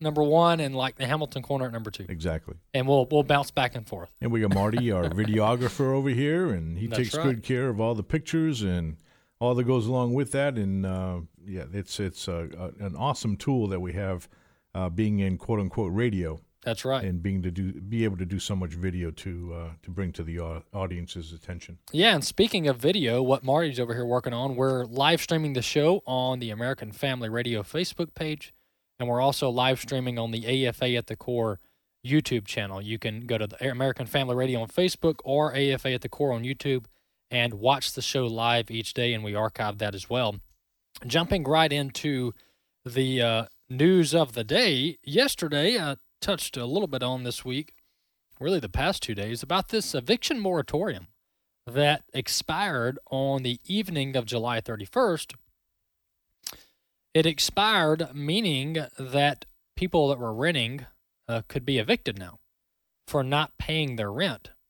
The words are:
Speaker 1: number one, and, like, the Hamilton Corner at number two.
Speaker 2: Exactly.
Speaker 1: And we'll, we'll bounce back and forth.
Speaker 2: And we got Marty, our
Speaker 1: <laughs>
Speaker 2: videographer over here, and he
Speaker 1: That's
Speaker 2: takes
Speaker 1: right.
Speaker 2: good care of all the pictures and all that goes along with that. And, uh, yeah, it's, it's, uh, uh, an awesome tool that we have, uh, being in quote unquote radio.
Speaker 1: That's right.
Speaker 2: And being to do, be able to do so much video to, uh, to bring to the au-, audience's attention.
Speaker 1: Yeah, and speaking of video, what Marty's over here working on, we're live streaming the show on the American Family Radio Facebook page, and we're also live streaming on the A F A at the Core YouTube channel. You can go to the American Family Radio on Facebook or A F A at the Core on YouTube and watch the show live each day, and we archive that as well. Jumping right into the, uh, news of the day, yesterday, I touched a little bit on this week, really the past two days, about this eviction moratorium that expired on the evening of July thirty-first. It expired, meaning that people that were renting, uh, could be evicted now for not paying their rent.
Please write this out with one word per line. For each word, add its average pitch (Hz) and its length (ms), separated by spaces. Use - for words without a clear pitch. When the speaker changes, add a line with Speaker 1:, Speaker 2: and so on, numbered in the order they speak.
Speaker 1:
number 151 220
one, 165 380
and, 135 160
like, 131 180
the 135 120
Hamilton 143 360
Corner 131 240
at 120 60
number 110 180
two. 98 180
Speaker 2:
Exactly. 82 460
Speaker 1:
And 131 140
we'll, 135 240
we'll 147 140
bounce 143 260
back 127 240
and 117 100
forth. 87 360
Speaker 2:
And 120 100
we 117 120
got 98 120
Marty, 107 380
our 90 120
Speaker 1:
<laughs> 80 60
Speaker 2:
videographer 110 840
over 135 160
here, 147 440
and 85 260
he 110 80
Speaker 1:
That's 117 160
Speaker 2:
takes 117 140
Speaker 1:
right. 156 80
Speaker 2:
good 127 180
care 131 260
of 107 120
all 113 160
the 107 80
pictures 160 580
and 85 340
all 123 160
that 123 80
goes 120 240
along 123 260
with 135 160
that. 139 240
And, 98 320
uh, 92 360
yeah, 92 280
it's, 98 260
it's, 98 300
uh, 85 180
uh, 87 220
an 98 160
awesome 107 420
tool 123 300
that 95 140
we 90 140
have, 95 340
uh, 92 160
being 104 300
in 95 180
quote 110 220
unquote 95 340
radio. 95 460
Speaker 1:
That's 117 240
right. 131 180
Speaker 2:
And 90 180
being 95 200
to 90 80
do, 92 240
be 107 300
able 101 120
to 90 80
do 92 140
so 98 180
much 90 140
video 87 400
to, 87 440
uh, 85 160
to - 80
bring 90 220
to - 100
the 82 180
au-, 82 220
audience's 87 580
attention. 85 460
Speaker 1:
Yeah, 196 220
and 143 100
speaking 190 440
of 127 100
video, 123 440
what 131 220
Marty's 139 340
over 117 140
here 120 140
working 120 260
on, 127 240
we're 127 300
live 139 340
streaming 156 320
the 127 80
show 156 460
on 127 320
the 120 100
American 117 420
Family 123 380
Radio 117 340
Facebook 165 520
page, 156 400
and 120 120
we're 120 100
also 135 300
live 123 280
streaming 127 400
on 113 120
the 113 160
A 131 220
F 120 140
A 123 140
at 117 100
the 113 100
Core 113 440
YouTube 127 440
channel. 98 340
You 107 180
can 113 280
go 117 100
to 107 100
the 101 240
American 127 360
Family 131 280
Radio 127 280
on 113 60
Facebook 170 540
or 143 320
A 139 160
F 135 140
A 131 80
at 123 80
the - 80
Core 139 240
on 117 120
YouTube 131 420
and 120 220
watch 120 400
the - 80
show 127 260
live 117 440
each 113 240
day, 120 180
and 110 100
we 104 120
archive 107 420
that 104 180
as 95 140
well. 117 280
Jumping 165 380
right 151 300
into 135 580
the, 131 340
uh, 113 240
news 156 460
of 156 180
the 117 120
day, 160 600
yesterday, 175 760
I 147 180
touched - 360
a 123 80
little 123 220
bit 135 160
on 127 200
this 120 220
week, 127 300
really 170 180
the 113 100
past 151 340
two 110 120
days, 107 280
about 175 260
this - 260
eviction 233 460
moratorium 165 680
that 147 360
expired 139 840
on 135 320
the 123 240
evening 165 500
of 123 80
July 117 340
thirty-first. 123 760
It 160 140
expired, 165 880
meaning 151 720
that 143 460
people 170 320
that 139 100
were 117 140
renting, 127 540
uh, 117 180
could 127 200
be 135 100
evicted 113 420
now 90 200
for 143 160
not 143 360
paying 151 380
their 104 160
rent. 147 380